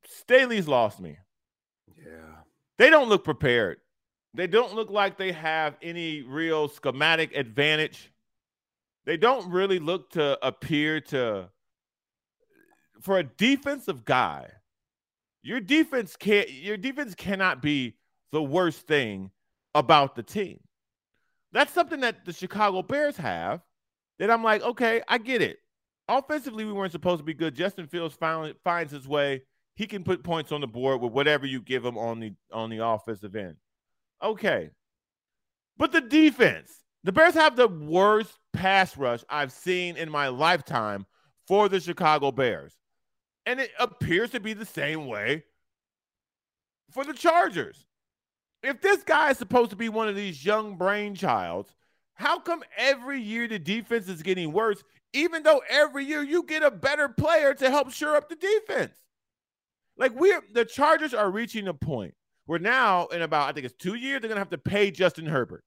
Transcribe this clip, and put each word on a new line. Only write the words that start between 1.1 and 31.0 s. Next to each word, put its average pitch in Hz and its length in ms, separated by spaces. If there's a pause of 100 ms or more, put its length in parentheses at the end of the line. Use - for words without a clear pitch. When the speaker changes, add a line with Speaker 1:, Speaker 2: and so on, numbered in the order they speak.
Speaker 2:
Yeah. 80 460 (360)
Speaker 1:
They 254 120
don't 294 180
look 202 160
prepared. 120 540 (560)
They 180 120
don't 202 280
look 220 160
like 202 260
they 190 160
have 156 480
any 165 420
real 151 460
schematic 151 680
advantage. 143 800 (920)
They 160 100
don't 208 340
really 185 280
look 165 320
to 147 360
appear 151 540
to, 110 480 (1500)
for 190 180
a 175 60
defensive 240 800
guy, 87 460 (920)
your 226 180
defense 254 560
can't, 202 340
your 170 260
defense 247 380
cannot 185 480
be 139 340 (340)
the 156 120
worst 160 440
thing 104 440 (440)
about 139 420
the 117 60
team. - 380 (920)
That's 285 200
something 339 280
that 233 260
the 175 60
Chicago 185 500
Bears 294 340
have 101 460 (560)
that 208 120
I'm 226 140
like, 220 180
"Okay, 226 460
I 247 100
get 226 220
it." 113 200 (480)
Offensively, 254 560
we 214 80
weren't 196 200
supposed 175 280
to 147 40
be 160 100
good. 151 200
Justin 175 320
Fields 165 280
finally 160 400 (100)
finds 170 280
his 135 160
way 139 340 (340)
he 214 100
can 202 160
put 175 220
points 165 260
on 147 100
the 139 60
board 123 340